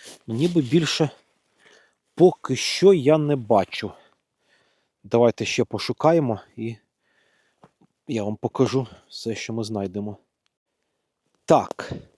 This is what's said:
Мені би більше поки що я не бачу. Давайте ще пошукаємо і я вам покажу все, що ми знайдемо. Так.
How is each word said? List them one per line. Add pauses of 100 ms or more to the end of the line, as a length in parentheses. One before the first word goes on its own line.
(280)
Мені
би
більше (1040)
поки
що
я
не
бачу. (1120)
Давайте
ще
пошукаємо (180)
і (1300)
я
вам
покажу (220)
все,
що
ми
знайдемо. (1300)
Так. (240)